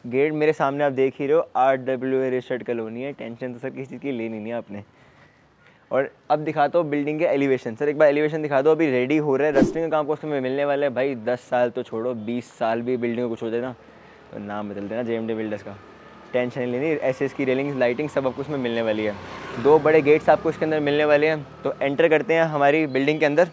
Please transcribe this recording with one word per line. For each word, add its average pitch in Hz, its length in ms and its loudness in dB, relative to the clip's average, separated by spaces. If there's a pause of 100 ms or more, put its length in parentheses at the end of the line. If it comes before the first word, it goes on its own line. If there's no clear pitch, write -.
गेट 135 300 0
मेरे 151 200 2
सामने 143 300 -2
आप 143 80 2
देख 131 280 0
ही 143 80 -4
रहे 147 80 2
हो, 170 120 0 (100)
आरडब्ल्यूए 131 720 0
रजिस्टर्ड 127 360 -4
कॉलोनी 117 380 -6
है, 139 100 -8
टेंशन 123 400 -10
तो 120 60 -14
सर 131 100 -8
किसी 131 160 -10
चीज़ 135 160 -16
की 139 100 -6
लेनी 113 280 -6
नहीं 107 120 -8
है 117 60 -6
आपने। 101 260 -10 (1080)
और 131 180 0 (220)
अब 151 100 2
दिखाता 147 380 0
हूँ 160 100 -2
बिल्डिंग 147 300 -2
के 165 60 2
एलिवेशन। 135 500 0
सर, 147 140 0
एक 147 80 -4
बार 156 100 6
एलिवेशन 151 340 2
दिखा 143 200 0
दो, 151 100 4
अभी 160 200 2
रेडी 127 280 2
हो 147 160 2
रहा 139 120 2
है, 151 60 0
रस्टिंग 160 320 2
का 160 40 -4
काम 151 100 0
आपको 151 140 -2
उसमें 147 280 -4
मिलने 135 240 -2
वाला 143 200 0
है। 135 80 -2
भाई, 135 240 -2
दस 120 320 -4
साल 123 200 2
तो 123 140 -6
छोड़ो, 117 320 -4
बीस 117 380 -6
साल 117 280 -2
भी 123 160 -2
बिल्डिंग 120 280 -2
को 120 40 -4
कुछ 113 140 -6
हो 113 60 -4
जाए 117 120 -2
ना, 127 140 -8 (560)
तो 110 100 -12
नाम 104 280 -8
बदल 101 180 -10
देना 110 160 -6
जेएमडी 113 300 -4
बिल्डर्स 107 300 -6
का, 98 140 -14 (560)
टेंशन 123 280 -2
नहीं 123 100 -4
लेनी। 131 160 -2
ऐसे 143 380 0
इसकी 135 200 -4
रेलिंग, 135 340 -2
लाइटिंग 123 300 0
सब 135 180 -2
आपको 127 140 -4
उसमें 143 180 -6
मिलने 117 240 -2
वाली 107 220 0
है। 104 100 -2 (480)
दो 147 160 8
बड़े 156 240 6
गेट्स 151 260 4
आपको 156 200 4
इसके 160 160 -2
अंदर 156 160 0
मिलने 147 240 0
वाले 151 220 4
हैं, 151 180 -2 (180)
तो 147 180 -2
एंटर 143 280 2
करते 151 240 4
हैं 165 120 4
हमारी 151 420 2
बिल्डिंग 139 320 0
के 151 60 4
अंदर। 151 280 4